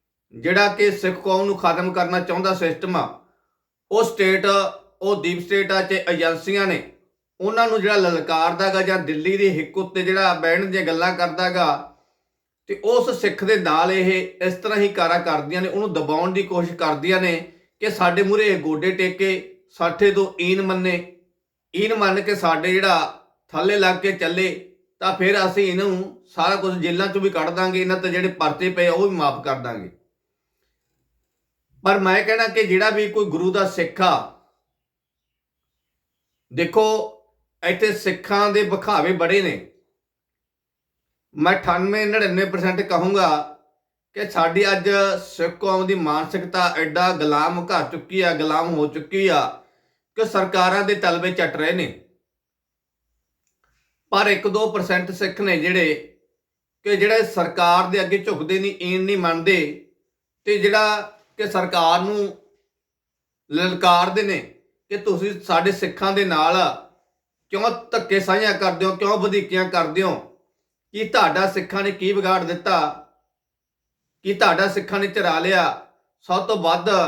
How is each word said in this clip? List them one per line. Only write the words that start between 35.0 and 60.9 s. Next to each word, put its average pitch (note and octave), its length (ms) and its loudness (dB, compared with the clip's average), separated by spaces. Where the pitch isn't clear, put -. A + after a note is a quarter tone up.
ਦੇਖੋ G#3+ 600 0
ਇੱਥੇ F3+ 300 0
ਸਿੱਖਾਂ G3+ 580 0
ਦੇ G#3 120 2
ਵਿਖਾਵੇ F#3+ 480 0
ਬੜੇ F3 300 2
ਨੇ। E3 260 -6
ਮੈਂ D#3+ 180 4
ਅਠਾਨਵੇਂ F#3+ 520 0
ਨੜਿਨਵੇਂ G3 400 2
ਪਰਸੈਂਟ F3+ 360 -2
ਕਹੂੰਗਾ F#3 460 2
ਕਿ G3+ 140 -6
ਸਾਡੀ E3+ 420 2
ਅੱਜ F#3+ 180 0
ਸਿੱਖ E3+ 300 -4
ਕੌਮ F#3+ 300 0
ਦੀ G3 80 0
ਮਾਨਸਿਕਤਾ E3+ 800 -2
ਐਡਾ D#3+ 340 0
ਗੁਲਾਮ D#3 540 0
ਘਰ E3+ 260 -2
ਚੁੱਕੀ F3 300 -6
ਆ, F3 120 2
ਗੁਲਾਮ D#3 400 -2
ਹੋ D3+ 140 0
ਚੁੱਕੀ F3 400 -4
ਆ D3+ 140 2
ਕਿ A3 80 0
ਸਰਕਾਰਾਂ F#3+ 580 0
ਦੇ G3+ 120 2
ਤਲਵੇ F3 360 0
ਚੱਟ E3+ 240 -2
ਰਹੇ D#3 160 0
ਨੇ। F3 160 -2
ਪਰ G3+ 160 2
ਇੱਕ G3+ 200 0
ਦੋ G#3+ 240 0
ਪਰਸੈਂਟ F3+ 400 -2
ਸਿੱਖ F#3 300 -6
ਨੇ F#3+ 160 0
ਜਿਹੜੇ E3+ 360 0
ਕਿ G#3 100 2
ਜਿਹੜੇ G#3+ 300 4
ਸਰਕਾਰ F3 640 2
ਦੇ F#3+ 120 0
ਅੱਗੇ F3+ 160 0
ਝੁਕਦੇ F#3 420 -2
ਨਹੀਂ, G3 220 -2
ਈਨ F#3 220 -2
ਨਹੀਂ G3 140 0
ਮੰਨਦੇ, E3 680 0
ਤੇ G#3 100 2
ਜਿਹੜਾ G#3 440 2